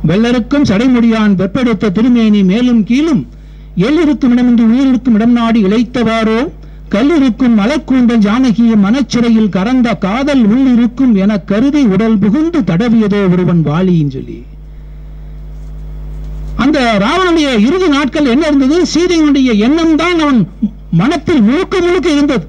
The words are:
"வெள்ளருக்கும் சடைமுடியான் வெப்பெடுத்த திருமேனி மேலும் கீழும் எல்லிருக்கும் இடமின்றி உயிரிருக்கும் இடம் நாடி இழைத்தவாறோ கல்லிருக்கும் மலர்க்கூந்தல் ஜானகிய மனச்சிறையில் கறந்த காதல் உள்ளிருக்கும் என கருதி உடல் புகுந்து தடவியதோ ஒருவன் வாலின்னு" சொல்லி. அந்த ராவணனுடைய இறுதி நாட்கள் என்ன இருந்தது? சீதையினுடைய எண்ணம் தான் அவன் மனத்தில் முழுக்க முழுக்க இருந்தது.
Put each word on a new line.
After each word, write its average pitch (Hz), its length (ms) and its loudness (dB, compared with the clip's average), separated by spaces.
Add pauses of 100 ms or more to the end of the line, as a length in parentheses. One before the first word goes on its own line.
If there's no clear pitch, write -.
"வெள்ளருக்கும் 240 640 0
சடைமுடியான் 220 640 2
வெப்பெடுத்த 214 640 -2
திருமேனி 220 460 2
மேலும் 233 420 2
கீழும் 254 380 0 (540)
எல்லிருக்கும் 277 580 0
இடமின்றி 240 360 2
உயிரிருக்கும் 254 460 2
இடம் 233 220 2
நாடி 226 260 0
இழைத்தவாறோ 226 760 0 (540)
கல்லிருக்கும் 262 680 2
மலர்க்கூந்தல் 240 640 2
ஜானகிய 226 500 2
மனச்சிறையில் 220 800 0
கறந்த 240 380 0
காதல் 262 480 0 (100)
உள்ளிருக்கும் 247 600 2
என 196 240 0
கருதி 277 440 0 (120)
உடல் 220 240 2
புகுந்து 294 520 0
தடவியதோ 208 520 0 (100)
ஒருவன் 175 360 2
வாலின்னு" 160 480 0
சொல்லி. 117 220 -12 (2250)
அந்த 277 220 2 (260)
ராவணனுடைய 330 460 0 (160)
இறுதி 359 300 0
நாட்கள் 285 380 0
என்ன 311 120 2
இருந்தது? 285 400 2
சீதையினுடைய 302 640 0 (180)
எண்ணம் 320 280 2
தான் 339 220 0
அவன் 277 240 2 (480)
மனத்தில் 277 520 0
முழுக்க 320 380 0
முழுக்க 349 300 0
இருந்தது. 285 380 0